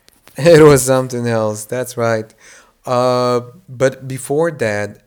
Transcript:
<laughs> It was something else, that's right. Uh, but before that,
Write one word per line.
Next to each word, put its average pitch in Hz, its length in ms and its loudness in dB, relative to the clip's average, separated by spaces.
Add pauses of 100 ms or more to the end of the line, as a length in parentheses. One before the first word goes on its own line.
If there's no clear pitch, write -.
<laughs> - 280 -20
It 151 240 6
was 143 220 6
something 127 420 -2
else, 110 380 -2
that's 123 320 -8
right. 113 380 -4 (520)
Uh, 123 560 0 (260)
but 131 400 -4
before 143 420 -4
that, 104 560 -6